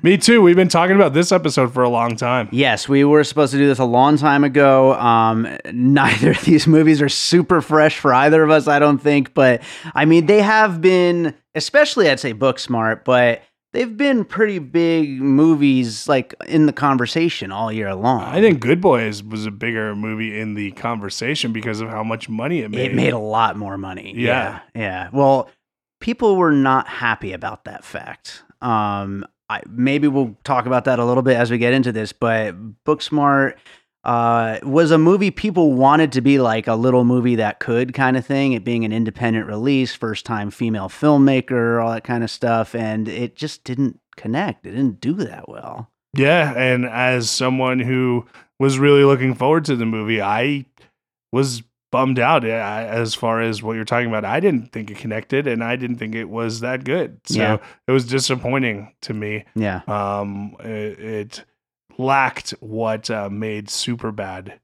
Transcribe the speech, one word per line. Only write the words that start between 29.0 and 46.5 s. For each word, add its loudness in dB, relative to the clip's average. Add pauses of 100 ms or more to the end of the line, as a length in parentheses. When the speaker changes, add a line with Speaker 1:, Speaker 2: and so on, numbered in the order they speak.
Speaker 2:
I, -6
maybe 0
we'll -2 (100)
talk 0
about 0
that 0
a 0
little 0
bit 2
as 0
we 0
get 2
into 0
this, -6
but -2 (340)
Booksmart, 0 (500)
uh, 0
was 2
a 6
movie 4
people 0
wanted 4
to 0
be, 4
like, 0
a 0
little 2
movie 2
that -2
could -4
kind 0
of -4
thing, -2
it -8
being -4
an -4
independent -4
release, -2
first -8
time -6
female -6
filmmaker, 2
all -2
that -8
kind -6
of -8
stuff, -4
and -4
it -8
just -12
didn't -4 (160)
connect. -6
It -16
didn't -4
do -4
that -10
well. -16 (260)
Speaker 1:
Yeah, 2